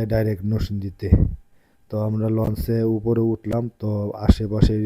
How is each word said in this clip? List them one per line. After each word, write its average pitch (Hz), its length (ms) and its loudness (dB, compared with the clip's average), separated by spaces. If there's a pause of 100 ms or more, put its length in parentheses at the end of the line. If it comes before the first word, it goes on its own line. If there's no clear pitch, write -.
ডাইরেক্ট 107 380 0
নরসিংদীতে। 101 640 -4 (840)
তো 107 100 -4
আমরা 110 280 -2
লঞ্চে 110 560 0
উপরে 113 380 0 (100)
উঠলাম, 110 320 -4 (140)
তো 107 120 -4 (360)
আশেপাশের 107 600 2